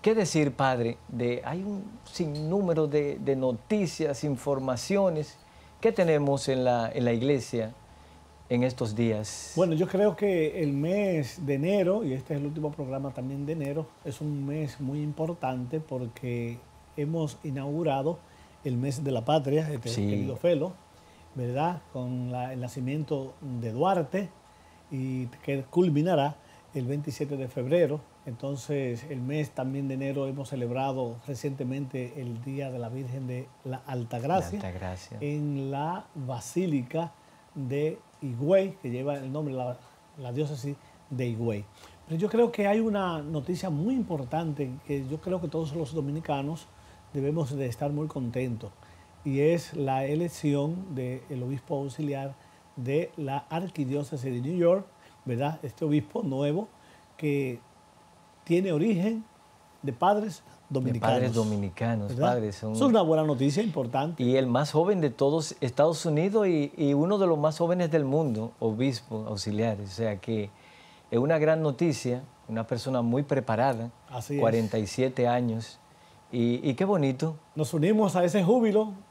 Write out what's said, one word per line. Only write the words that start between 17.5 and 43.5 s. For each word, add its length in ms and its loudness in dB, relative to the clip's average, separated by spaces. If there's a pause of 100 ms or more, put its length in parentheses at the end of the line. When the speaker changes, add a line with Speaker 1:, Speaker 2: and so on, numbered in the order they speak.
Speaker 2:
el 140 -2
mes 280 -2
de 60 -2
la 140 0
patria, 480 2
este, 160 -6
Speaker 1:
Sí. 180 0
Speaker 2:
querido 300 0
Felo, 380 2 (600)
¿verdad? 460 -2 (140)
Con 360 -4
la, 220 -4
el 80 -8
nacimiento 800 -4
de 320 -6
Duarte, 560 0 (600)
y 380 -4 (140)
que 200 -2
culminará 720 4 (380)
el 100 -2
veintisiete 540 -4
de 100 -6
febrero. 520 2 (260)
Entonces, 840 -4
el 100 -6
mes 300 -2
también 360 -4
de 80 -4
enero 320 -2
hemos 220 -6
celebrado 680 -2 (100)
recientemente 960 -6
el 200 -8
Día 280 -6
de 80 -8
la 100 -6
Virgen 380 -6
de 220 -6 (180)
la 200 -6
Altagracia 760 -2
Speaker 1:
La 80 -6
Altagracia. 520 -8
Speaker 2:
en 500 -4
la 440 -4
Basílica 960 -2 (420)
de 440 -2 (240)
Higüey, 580 2
que 100 -6
lleva 280 -4
el 120 -8
nombre 220 -4
de 80 -4
la, 160 -4 (400)
la 160 -10
diócesis 420 -4 (360)
de 180 -2
Higüey. 380 -2 (420)
Pero 100 -2
yo 120 0
creo 200 4
que 160 0
hay 140 4
una 400 0
noticia 480 -4